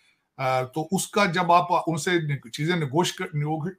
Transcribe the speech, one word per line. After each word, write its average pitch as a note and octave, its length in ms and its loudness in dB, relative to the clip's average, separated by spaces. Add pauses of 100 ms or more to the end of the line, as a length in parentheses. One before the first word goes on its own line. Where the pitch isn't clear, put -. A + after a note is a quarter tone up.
(380)
अ, C3 240 0
तो D#3 300 -6
उसका G3+ 340 0
जब F3 260 2
आप F3 360 4
उनसे E3 320 0
ने-, C#3+ 300 -6
चीजें E3 260 -2
नेगोश-, D#3 460 0
नेगो-, D#3 560 -4